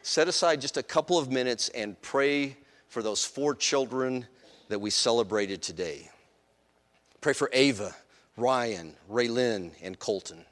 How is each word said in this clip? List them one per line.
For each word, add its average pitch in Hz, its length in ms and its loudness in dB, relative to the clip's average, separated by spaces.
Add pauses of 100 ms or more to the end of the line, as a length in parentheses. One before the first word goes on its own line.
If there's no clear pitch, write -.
Set 165 260 2
aside 165 320 2
just 139 160 -4
a 131 60 -2
couple 165 340 2
of 135 120 0
minutes 127 400 0
and 104 320 -8
pray 139 540 0 (320)
for 113 160 -6
those 104 220 -2
four 143 280 -2
children 131 720 0 (440)
that 104 100 -2
we 104 100 -4
celebrated 104 720 0
today. 82 480 -8 (1080)
Pray 143 140 2
for - 180 0
Ava, 123 420 4 (440)
Ryan, 113 580 -2 (160)
Raylyn, 117 600 0 (120)
and 95 160 -10
Colton. 87 520 -4